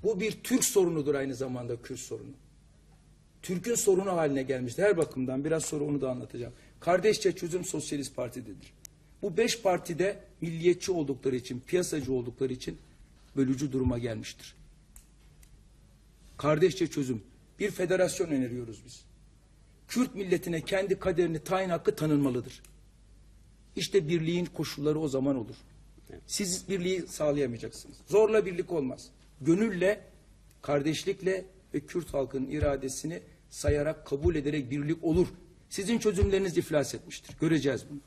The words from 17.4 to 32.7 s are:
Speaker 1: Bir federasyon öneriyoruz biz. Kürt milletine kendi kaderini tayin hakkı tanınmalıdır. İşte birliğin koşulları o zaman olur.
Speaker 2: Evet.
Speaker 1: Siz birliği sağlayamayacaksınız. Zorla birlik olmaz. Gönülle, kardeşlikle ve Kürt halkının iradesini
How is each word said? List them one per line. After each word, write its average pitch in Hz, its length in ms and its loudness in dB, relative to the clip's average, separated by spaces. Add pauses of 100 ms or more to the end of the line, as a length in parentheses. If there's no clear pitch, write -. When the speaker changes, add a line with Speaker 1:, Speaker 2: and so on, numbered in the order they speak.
Speaker 1:
Bir 202 120 -2
federasyon 180 560 2
öneriyoruz 123 580 -2
biz. - 200 -20 (840)
Kürt - 280 -2
milletine 175 460 0
kendi 190 380 0
kaderini 170 400 0
tayin 190 300 0
hakkı 165 260 0
tanınmalıdır. 143 680 0 (1120)
İşte 190 320 0
birliğin 170 380 0
koşulları 151 540 -2
o 156 80 -2
zaman 135 280 2
olur. 110 200 -6 (540)
Speaker 2:
Evet. - 180 -16
Speaker 1:
Siz 185 420 -4
birliği 185 380 0
sağlayamayacaksınız. 135 880 -4 (100)
Zorla 208 380 6
birlik 180 260 -6
olmaz. 135 380 -4 (320)
Gönülle, 185 600 4 (600)
kardeşlikle 170 840 -2 (280)
ve 147 60 -2
Kürt - 340 -6
halkının 131 380 -2
iradesini 147 680 -2 (300)